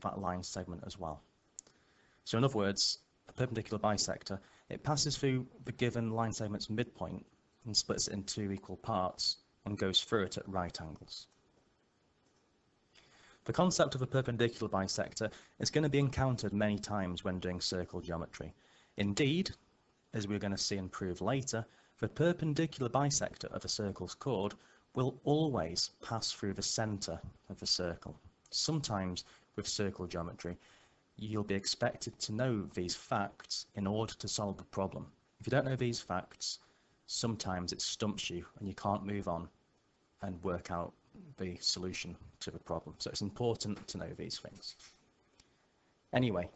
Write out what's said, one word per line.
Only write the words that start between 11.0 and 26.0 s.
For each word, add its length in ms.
The 80
concept 420
of 80
a 40
perpendicular 640
bisector 600
is 100
gonna 180
be 120
encountered 520
many 260
times 440
when 160
doing 220
circle 400
geometry. 520
Indeed, 540
as 120
we're 140
gonna 180
see 200
and 120
prove 300
later, 440
the 80
perpendicular 840
bisector 640
of 120
a 40
circle's 460
chord 400
will 300
always 680